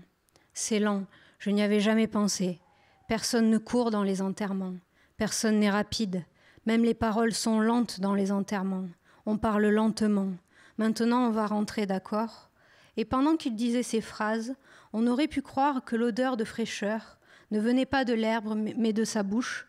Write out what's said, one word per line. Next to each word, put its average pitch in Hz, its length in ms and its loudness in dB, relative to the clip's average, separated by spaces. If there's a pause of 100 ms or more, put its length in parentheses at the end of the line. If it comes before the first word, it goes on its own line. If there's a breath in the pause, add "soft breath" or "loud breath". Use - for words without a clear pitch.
(540 soft breath)
C'est - 260 -2
lent, 202 260 0 (320 soft breath)
je - 100 -6
n'y 202 140 2
avais 208 180 2
jamais 220 260 4
pensé. 190 540 -2 (480 soft breath)
Personne 226 400 2
ne 220 80 6
court 233 340 0
dans 208 120 0
les 196 180 0
enterrements. 190 540 -4 (420 soft breath)
Personne 214 420 0
n'est 208 120 4
rapide. 196 560 -2 (400 soft breath)
Même 226 180 4
les 226 80 4
paroles 226 400 0
sont 220 260 0
lentes 226 420 2
dans 196 120 0
les 196 180 0
enterrements. 190 560 -2 (380 soft breath)
On 214 140 -2
parle 214 300 2
lentement. 208 600 2 (460 soft breath)
Maintenant, 233 500 2
on 233 40 2
va 214 160 0
rentrer, 208 400 -2
d'accord ? » 208 640 -6 (480 soft breath)
Et 226 80 -2
pendant 285 320 2
qu'il 240 180 -4
disait 240 260 0
ces 220 200 -2
phrases, 220 520 -4 (380 loud breath)
on 226 140 0
aurait 247 200 2
pu 302 140 -6
croire 269 460 -2
que 233 100 -4
l'odeur 240 400 0
de 214 80 -4
fraîcheur 214 720 -6 (340 loud breath)
ne 214 80 0
venait 247 280 2
pas 269 180 0
de 240 80 0
l'herbe, 220 420 0 (220)
mais 220 160 2
de 220 120 0
sa 214 180 -2
bouche 208 460 -4